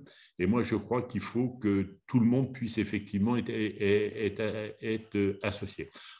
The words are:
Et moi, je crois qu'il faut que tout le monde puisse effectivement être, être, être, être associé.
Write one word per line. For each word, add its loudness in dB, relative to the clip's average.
Et 2
moi, 4
je 0
crois 0
qu'il -6
faut -2
que 0
tout 4
le 6
monde 2
puisse -4
effectivement 0
être, -2
être, 0
être, -4
être 0
associé. -6